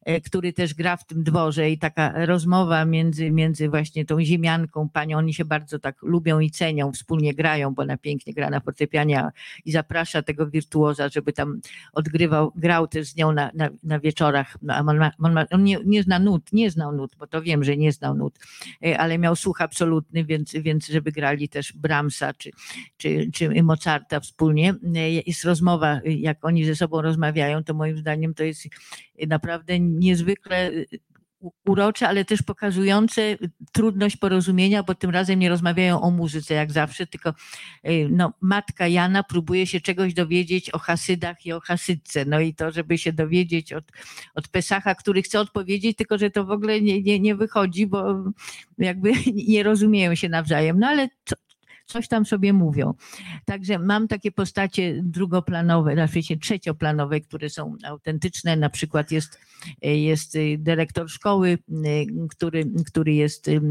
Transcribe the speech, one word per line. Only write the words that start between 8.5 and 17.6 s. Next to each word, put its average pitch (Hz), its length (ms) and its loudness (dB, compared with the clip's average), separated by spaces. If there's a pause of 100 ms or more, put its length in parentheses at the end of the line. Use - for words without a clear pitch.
fortepianie, 147 600 0
a, 151 120 -2 (340)
i 160 60 -4
zaprasza 165 500 0
tego 147 280 -2
wirtuoza, 147 600 0
żeby 147 240 -4
tam 143 280 -6 (320)
odgrywał, 156 600 2
grał 165 320 2
też 156 200 -6
z - 80 -18
nią 156 160 2
na, 147 220 0
na, 156 160 -2 (140)
na 156 160 -2
wieczorach. 147 600 0
No, 139 140 -4
a 135 40 2
on 151 180 2
ma, 151 220 4
on 165 140 2
ma, 160 180 2
on 190 120 4
nie, 196 220 4
nie 208 180 4
zna 180 160 2
nut, 190 340 2
nie 214 180 4
znał 151 240 -4
nut, 135 240 -8
bo 147 80 -16
to 160 140 -6
wiem, 156 220 0